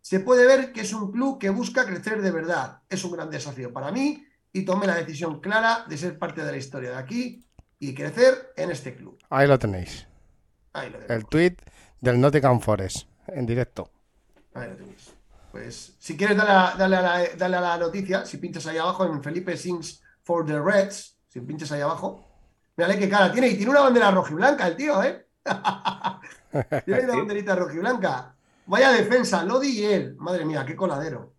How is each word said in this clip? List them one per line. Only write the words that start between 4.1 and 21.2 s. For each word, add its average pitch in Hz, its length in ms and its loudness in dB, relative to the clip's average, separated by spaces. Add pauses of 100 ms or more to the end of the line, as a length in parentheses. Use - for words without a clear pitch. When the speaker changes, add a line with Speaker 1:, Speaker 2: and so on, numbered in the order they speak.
Speaker 1:
y 185 140 -4
tomé 190 200 0
la 180 100 2
decisión 160 440 -6
clara 226 480 0
de 156 100 -10
ser 170 220 -8
parte 160 240 -8
de 147 80 -6
la 139 60 -8
historia 131 340 -10
de 127 60 -10
aquí 240 460 -8 (360)
y 139 160 -8
crecer 220 640 2
en 160 140 -4
este 135 240 -10
club". - 220 -20 (120)
Speaker 2:
Ahí 139 180 6
lo 139 100 8
tenéis. 95 480 -6 (680)
Speaker 1:
Ahí 135 160 -10
lo - 100 -18
tenemos. 113 100 -18
Speaker 2:
El 113 160 -2
tuit 170 360 2 (400)
del 123 180 2
Nottingham 135 400 4
Forest, 95 480 -4 (200)
en 139 180 -6
directo. 117 440 -4 (640)
Speaker 1:
Ahí 123 160 -12
lo - 60 -16
tenéis. - 380 -20 (400)
Pues, 117 460 -18
si 156 180 -12
quieres, 202 180 2
dale 208 160 4
a, 185 260 6
dale 190 200 4
a 185 40 2
la, 180 220 2 (140)
dale 185 200 0
a 180 40 0
la 175 160 0
noticia. 185 480 -4
Si - 120 -12
pinchas 160 300 -10
ahí 160 100 -6
abajo 180 280 0
en 151 180 -4
Felipe 175 320 -6
Sings 175 460 -8 (220)
for 170 220 -2
the 151 140 -2
Reds, 196 560 -4 (140)